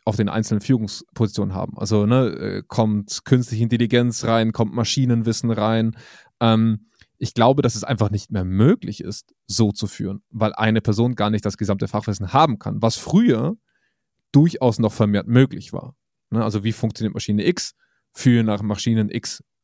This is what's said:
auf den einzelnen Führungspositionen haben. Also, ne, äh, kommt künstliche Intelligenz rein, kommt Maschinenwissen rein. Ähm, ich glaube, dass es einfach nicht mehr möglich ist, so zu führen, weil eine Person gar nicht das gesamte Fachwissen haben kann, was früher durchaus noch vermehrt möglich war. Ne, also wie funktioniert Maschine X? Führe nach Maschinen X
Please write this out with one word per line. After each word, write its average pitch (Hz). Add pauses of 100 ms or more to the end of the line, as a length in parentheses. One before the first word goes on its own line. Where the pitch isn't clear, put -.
auf 104
den 104
einzelnen 107
Führungspositionen 107
haben. 95
Also, 104
ne, 127
äh, 98
kommt 107
künstliche 120
Intelligenz 120
rein, 113
kommt 110
Maschinenwissen 117
rein. 113 (440)
Ähm, 113 (320)
ich -
glaube, 131
dass 120
es 107
einfach 107
nicht 104
mehr 95
möglich 104
ist, - (140)
so 104
zu -
führen, 101
weil 107
eine 110
Person 117
gar 104
nicht 107
das 101
gesamte 104
Fachwissen 101
haben 143
kann, 107
was 113
früher 165 (760)
durchaus 139
noch 110
vermehrt 104
möglich 123
war. - (340)
Ne, 110
also 104
wie 113
funktioniert 107
Maschine 104
X? - (380)
Führe 120
nach 104
Maschinen 107
X - (220)